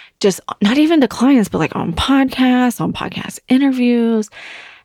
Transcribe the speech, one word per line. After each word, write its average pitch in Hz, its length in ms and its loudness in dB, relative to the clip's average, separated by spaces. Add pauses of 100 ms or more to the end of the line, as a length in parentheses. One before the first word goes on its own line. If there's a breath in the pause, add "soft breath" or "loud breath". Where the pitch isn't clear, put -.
(200 loud breath)
just 190 220 0 (200)
not 214 160 2
even 311 240 4
to 233 60 4
clients, 240 420 2
but, 175 100 -4
like, 156 160 -4
on 160 180 -4
podcasts, 254 880 0
on - 120 -4
podcast - 540 -10
interviews. 240 840 2 (560 loud breath)